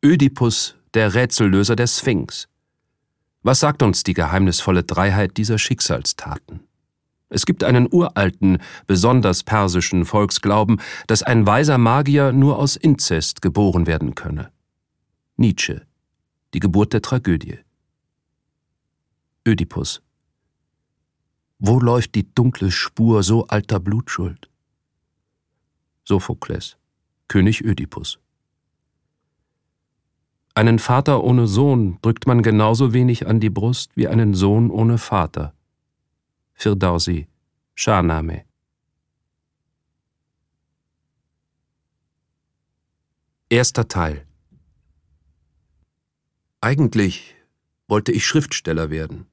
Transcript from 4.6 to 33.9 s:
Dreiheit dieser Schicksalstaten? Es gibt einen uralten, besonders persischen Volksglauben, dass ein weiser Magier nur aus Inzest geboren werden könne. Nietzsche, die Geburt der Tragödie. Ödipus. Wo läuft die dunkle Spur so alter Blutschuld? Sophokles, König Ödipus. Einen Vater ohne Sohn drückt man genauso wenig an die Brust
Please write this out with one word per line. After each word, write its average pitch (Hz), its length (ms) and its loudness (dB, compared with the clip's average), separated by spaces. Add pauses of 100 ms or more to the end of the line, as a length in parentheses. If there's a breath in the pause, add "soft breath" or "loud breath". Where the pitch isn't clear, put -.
Dreiheit 95 540 -2
dieser 110 200 -2
Schicksalstaten? - 1000 -6 (720)
Es - 180 -4
gibt 139 160 -2
einen 123 280 2
uralten, 98 680 0 (260 loud breath)
besonders 98 560 2
persischen 90 640 0
Volksglauben, 104 760 0 (280 loud breath)
dass 113 160 0
ein 113 240 2
weiser 131 320 2
Magier 139 520 2
nur 135 280 2
aus 139 160 0
Inzest - 680 0
geboren 90 460 0
werden 78 260 -2
könne. 76 380 -10 (840)
Nietzsche, - 460 -2 (720)
die - 60 -4
Geburt 101 340 0
der 113 80 0
Tragödie. - 560 -4 (1900)
Ödipus. - 560 -4 (1500)
Wo 113 220 2
läuft 120 340 0
die 98 220 -4
dunkle 123 340 0
Spur 110 540 0
so 110 240 0
alter 104 320 -4
Blutschuld? 98 680 -6 (1600)
Sophokles, - 720 -6 (500)
König 101 360 2
Ödipus. - 560 -6 (2250)
Einen 113 240 4
Vater 135 440 2
ohne 123 240 4
Sohn 110 540 2
drückt 113 240 -2
man 120 160 4
genauso 113 500 2
wenig 123 360 0
an 113 120 2
die 107 120 0
Brust 113 440 -4